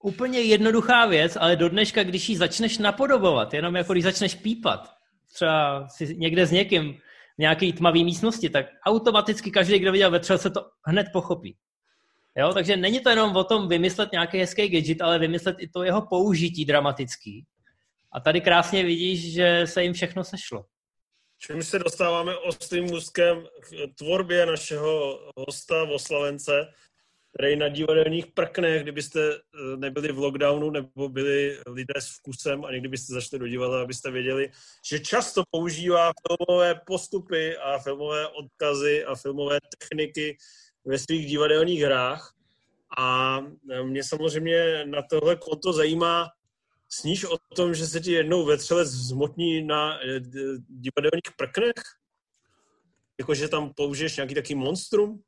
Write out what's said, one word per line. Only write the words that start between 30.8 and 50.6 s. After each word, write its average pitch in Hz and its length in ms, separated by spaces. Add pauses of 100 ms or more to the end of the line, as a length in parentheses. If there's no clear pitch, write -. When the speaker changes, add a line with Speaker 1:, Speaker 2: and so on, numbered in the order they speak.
Speaker 2:
byli 143 480 (100)
lidé 127 320
s - 100
vkusem 143 560
a 139 60
někdy 127 180
byste 131 240
zašli 127 260
do 123 80
divadla, 127 340
abyste 127 300
věděli, 131 380 (400)
že 147 100
často 202 520
používá 170 600 (160)
filmové 175 480 (120)
postupy 165 720
a 139 220
filmové 147 480
odkazy 147 800
a 139 100
filmové 143 420 (220)
techniky 151 580 (480)
ve 135 140
svých 156 280
divadelních 151 540
hrách. 135 520 (640)
A, 131 420 (320)
eh, 127 120
mě 135 200
samozřejmě 160 840
na 143 240
tohle 160 260
konto 165 380
zajímá, 170 560 (600)
sníš 190 360
o 165 120 (180)
tom, 175 180
že 160 140
se 156 120
ti 175 120
jednou 160 340
vetřelec 151 440
zmotní 135 720
na, 151 420
eh, 131 160
d-, 135 380 (120)